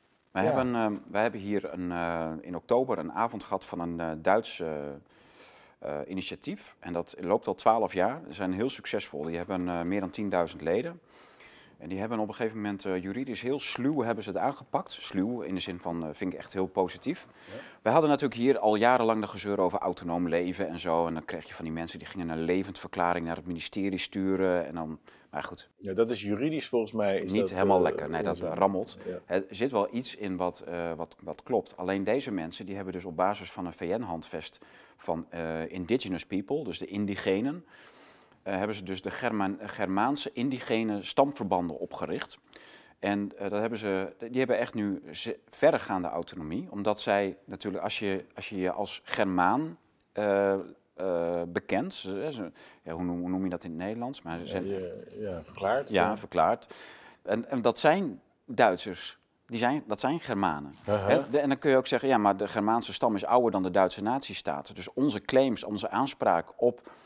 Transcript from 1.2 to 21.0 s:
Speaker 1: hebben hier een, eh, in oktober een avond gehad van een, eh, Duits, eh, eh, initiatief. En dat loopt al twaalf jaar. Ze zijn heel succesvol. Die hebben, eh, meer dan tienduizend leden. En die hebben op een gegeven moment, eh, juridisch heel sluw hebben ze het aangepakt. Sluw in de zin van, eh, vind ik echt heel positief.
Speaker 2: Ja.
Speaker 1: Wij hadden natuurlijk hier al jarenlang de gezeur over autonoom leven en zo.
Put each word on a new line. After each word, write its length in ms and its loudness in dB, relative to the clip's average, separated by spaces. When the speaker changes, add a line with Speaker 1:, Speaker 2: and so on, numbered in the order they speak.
Speaker 1:
hebben 180 2
hier 320 -2
een, 200 -4
eh, 480 0
in 160 -10
oktober 420 2
een 140 -6
avond 320 -2
gehad 200 -4
van 160 -8
een, 200 -4
eh, 180 -2
Duits, 420 2
eh, 280 -4
eh, 280 -6
initiatief. 720 -8
En 140 -10
dat 280 -4
loopt 260 2
al 80 0
twaalf 380 4
jaar. 360 2
Ze 60 -14
zijn 180 -2
heel 160 0
succesvol. 540 -6
Die 140 -4
hebben, 320 -2
eh, 140 -2
meer 180 0
dan 100 -4
tienduizend 520 0
leden. 380 0
En 100 -14
die 100 -4
hebben 200 -2
op 100 0
een 60 -10
gegeven 260 -2
moment, 240 -4
eh, 180 0
juridisch 400 -6
heel 180 -2
sluw 420 0
hebben 220 -2
ze 60 -6
het 80 -2
aangepakt. 520 -2
Sluw 500 -2
in 140 -4
de 60 -2
zin 200 -6
van, 220 -4
eh, 100 -6
vind 200 -4
ik 60 -10
echt 140 -14
heel 140 2
positief. 600 -2
Speaker 2:
Ja. 60 -14
Speaker 1:
Wij 100 6
hadden 180 8
natuurlijk 300 2
hier 180 6
al 160 6
jarenlang 460 6
de 80 -2
gezeur 320 -2
over 180 2
autonoom 500 -2
leven 400 0
en 100 -8
zo. 280 2